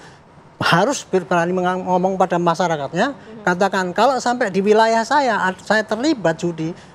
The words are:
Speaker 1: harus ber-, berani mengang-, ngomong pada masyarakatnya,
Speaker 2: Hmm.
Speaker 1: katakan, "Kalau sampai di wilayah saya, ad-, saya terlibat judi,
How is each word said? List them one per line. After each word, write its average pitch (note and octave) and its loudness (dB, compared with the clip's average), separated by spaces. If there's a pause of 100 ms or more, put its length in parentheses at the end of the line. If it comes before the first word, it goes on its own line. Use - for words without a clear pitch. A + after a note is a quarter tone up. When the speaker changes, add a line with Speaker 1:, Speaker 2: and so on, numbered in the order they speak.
(580)
Speaker 1:
harus G#3 2
ber-, F#3 -2
berani F3 0
mengang-, F#3 -2
ngomong F#3 0
pada F3+ 2
masyarakatnya, E3+ 0
Speaker 2:
Hmm. A3 -14
Speaker 1:
katakan, F#3 0
"Kalau B3 2
sampai A#3+ -2
di F#3 -2
wilayah A3 4
saya, B3+ 0
ad-, F#3 -2
saya G#3+ 0
terlibat A3 0
judi, E3 -6 (200)